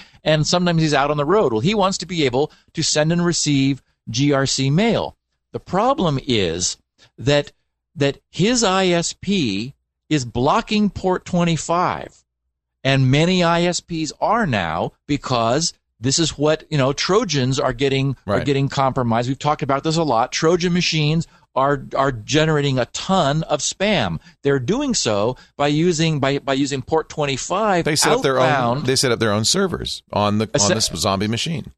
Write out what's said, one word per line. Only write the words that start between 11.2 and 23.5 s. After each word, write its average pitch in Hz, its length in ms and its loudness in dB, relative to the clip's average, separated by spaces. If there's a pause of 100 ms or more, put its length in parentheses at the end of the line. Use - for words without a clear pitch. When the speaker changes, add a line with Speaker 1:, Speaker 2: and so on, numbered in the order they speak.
Speaker 1:
twenty-five. 165 960 -2 (580)
And 135 300 2
many 175 320 2
I 170 200 2
S 175 180 -2
Ps 156 400 -6
are 202 260 0
now, 95 460 -2 (120)
because 131 680 0 (260)
this 135 180 0
is 165 200 -2
what, 151 320 0
you 151 80 -2
know, 135 160 2
Trojans 143 640 0
are 127 140 -2
getting, 135 420 0 (100)
are 196 120 0
Speaker 2:
Right. 156 80 -2
Speaker 1:
getting 139 240 0
compromised. 123 580 0
We've 135 100 -4
talked 147 260 -2
about 139 200 -2
this 160 140 0
a 165 60 2
lot. 127 280 0
Trojan 175 400 0
machines 160 560 0 (260)
are, 135 300 0 (120)
are 139 180 0
generating 143 640 0
a 117 60 0
ton 160 580 0
of 147 160 -2